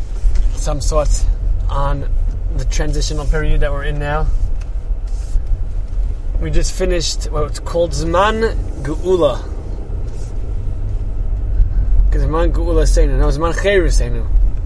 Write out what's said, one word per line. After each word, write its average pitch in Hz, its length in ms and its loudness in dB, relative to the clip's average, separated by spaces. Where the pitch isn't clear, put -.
some 147 280 -2
sorts, 147 460 2
on 139 400 0
the - 100 -2
transitional 147 600 0
period 151 360 4
that 143 100 2
we're 143 100 -4
in 147 160 -2
now. 147 300 0
We 156 120 -4
just 170 200 2
finished 180 600 -2
what's 151 260 -4
called 170 320 -2
Zman 202 640 0
Geula. 156 580 0
'Cause - 100 2
Zman 160 300 2
Geula - 320 2
Seinu. 151 340 4
No, 147 80 4
Zman 151 280 0
Chayru 190 340 2
Seinu. 120 360 2